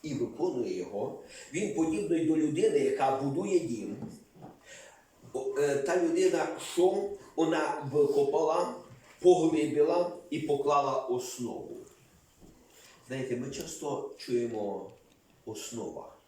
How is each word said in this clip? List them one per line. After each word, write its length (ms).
і 120
виконує 600
його, 460
він 220
подібний 520
до 100
людини, 420
яка 420
будує 380
дім. 380
О, 260
е, 180
та 260
людина, 460
що 380
вона 560
викопала, 800
поглибила 960
і 100
поклала 600
основу. 760
Знаєте, 280
ми 140
часто 680
чуємо 720
«основа» 680